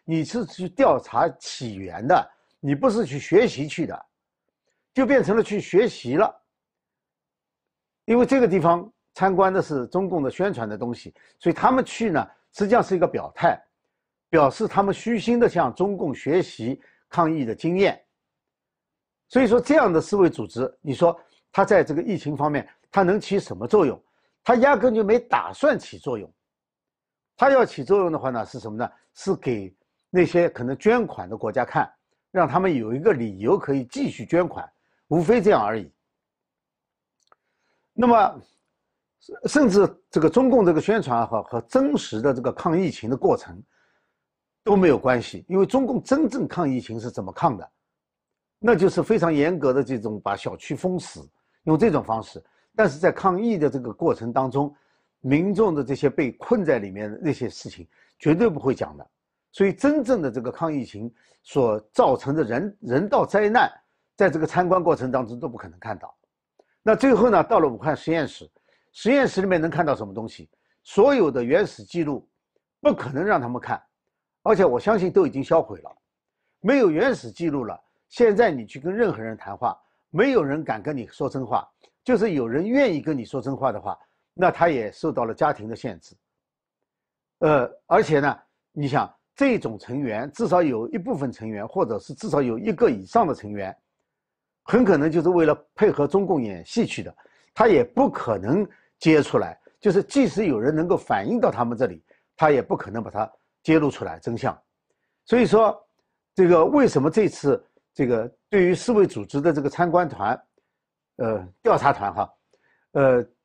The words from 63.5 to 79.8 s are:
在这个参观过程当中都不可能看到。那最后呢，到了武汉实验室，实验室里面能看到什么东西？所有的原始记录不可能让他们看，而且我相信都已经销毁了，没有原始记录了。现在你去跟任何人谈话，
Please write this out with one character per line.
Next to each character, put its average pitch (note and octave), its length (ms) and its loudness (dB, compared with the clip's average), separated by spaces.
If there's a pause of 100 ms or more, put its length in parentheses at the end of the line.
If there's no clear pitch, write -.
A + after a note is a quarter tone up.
在 G3 120 4
这 D#3 120 -2
个 D#3 80 -2
参 F3+ 200 -2
观 F3+ 160 2
过 D#3 120 2
程 B2+ 160 -4
当 C3 160 -2
中 A#2+ 120 -14
都 B2+ 80 -8
不 A#2+ 80 -12
可 G2 120 -16
能 F2+ 120 -20
看 G#2 180 -10
到。 - 160 -20 (680)
那 A3 140 4
最 B3+ 180 4
后 A3 160 6
呢， F#3 140 6
到 G#3+ 160 2
了 D3+ 100 4
武 A#2 80 -6
汉 C3+ 180 -2
实 - 160 -6
验 D#3+ 160 0
室， - 220 -18 (420)
实 - 200 -2
验 C4+ 160 4
室 F#3+ 120 -4
里 F#3+ 80 0
面 F3+ 140 2
能 E3 80 -2
看 D#3+ 160 -2
到 C#3 100 0
什 A2 100 -8
么 G2 80 -14
东 A2 140 -8
西？ - 220 -20 (320)
所 B3+ 320 4
有 G3 160 4
的 B2 140 -2
原 E3 220 2
始 - 180 -12
记 E3+ 200 -6
录 C#3+ 240 -6 (540)
不 D4 120 4
可 - 180 -8
能 C#3+ 120 -4
让 G3 160 2
他 B2 80 -6
们 A#2+ 140 -8
看， - 200 -8 (600)
而 G#3+ 140 2
且 F#3 100 4
我 A#2+ 140 2
相 G#3 180 0
信 F3+ 140 -2
都 F#3 160 -2
已 - 20 -4
经 C#3 140 -6
销 D#3+ 180 2
毁 F#2+ 200 -12
了， - 140 -20 (640)
没 C4+ 200 2
有 G#3+ 100 4
原 G3+ 240 0
始 A#2+ 180 -10
记 E3+ 180 -6
录 C#3 140 -4
了。 F#2 160 -10 (300)
现 A3+ 260 4
在 G#3+ 160 4
你 B2 140 -8
去 C3+ 140 -18
跟 E3 140 -6
任 G#3 200 0
何 A2 100 -10
人 A2 140 -10
谈 G2 180 -14
话， G#2 240 -4 (300)